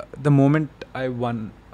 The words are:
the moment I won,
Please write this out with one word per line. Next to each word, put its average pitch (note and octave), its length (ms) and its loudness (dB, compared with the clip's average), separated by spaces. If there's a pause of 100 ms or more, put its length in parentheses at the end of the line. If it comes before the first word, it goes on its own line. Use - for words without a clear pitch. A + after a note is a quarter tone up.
(200)
the C#3+ 100 2
moment C#3+ 540 2 (120)
I C3 120 -4
won, A#2+ 280 -4 (380)